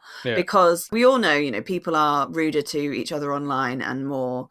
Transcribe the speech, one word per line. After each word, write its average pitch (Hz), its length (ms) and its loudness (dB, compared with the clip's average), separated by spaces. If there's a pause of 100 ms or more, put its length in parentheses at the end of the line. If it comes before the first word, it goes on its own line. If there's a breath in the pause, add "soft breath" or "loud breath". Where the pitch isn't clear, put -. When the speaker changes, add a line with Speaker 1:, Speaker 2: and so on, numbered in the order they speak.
(260 loud breath)
Speaker 1:
Yeah. 120 80 0
Speaker 2:
Because 175 580 2
we 233 140 2
all 262 140 6
know, 170 160 4
you 143 160 0
know, 104 100 -4
people 175 340 -4
are 147 360 2
ruder 156 320 0
to - 160 -4
each 143 320 -4
other 147 200 -4
online 135 520 -2
and 135 240 -4
more, 127 440 -4